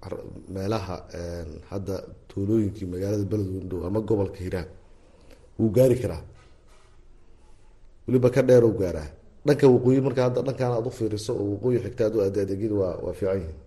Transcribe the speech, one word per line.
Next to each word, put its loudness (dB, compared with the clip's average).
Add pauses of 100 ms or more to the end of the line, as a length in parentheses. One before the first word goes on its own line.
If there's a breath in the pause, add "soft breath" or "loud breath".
Ar-, -12 (240)
meelaha, -6 (160)
een, -10 (180)
hadda -8 (340)
tuulooyinkii -2
magaalada -2
Beledweyne -4
dhow -6
ama -2
gobolka -2
Hiiraan -6 (920 soft breath)
wuu 2
gaari 6
karaa. -6 (1900 soft breath)
Weliba 4
ka 2
dheer 8
uu 4
gaaraa. -4 (360)
Dhanka 6
waqooyi 6
marka 0
hadda 2
dhankaan -2
aad -2
u -4
fiiriso -4
oo -2
waqooyi 0
xigta -2
aad 0
u 4
aaddo, 2
adeegyadu -2
waa, 0
waa -6
fiican -2
yihiin. -8